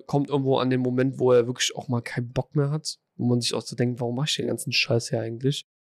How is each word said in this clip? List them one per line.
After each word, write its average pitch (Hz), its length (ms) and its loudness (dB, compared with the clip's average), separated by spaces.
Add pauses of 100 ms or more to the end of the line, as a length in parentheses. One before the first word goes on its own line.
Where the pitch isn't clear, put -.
kommt 143 220 0
irgendwo 135 300 2
an 127 120 2
den 127 80 4
Moment, 127 400 2
wo 127 140 6
er 120 160 6
wirklich - 260 -4
auch - 140 -10
mal 120 120 0
keinen 120 320 -6
Bock - 220 -4
mehr 143 160 2
hat, 156 300 -6 (160)
wo - 100 -2
man 120 140 4
sich 120 120 -2
auch 117 100 -2
so - 120 -14
denkt, 123 260 0
„Warum 120 140 -2
mach 143 140 -2
ich - 80 -2
den 120 100 -4
ganzen 120 260 -4
Scheiß - 380 0
hier 113 100 -2
eigentlich? 120 460 -4 (200)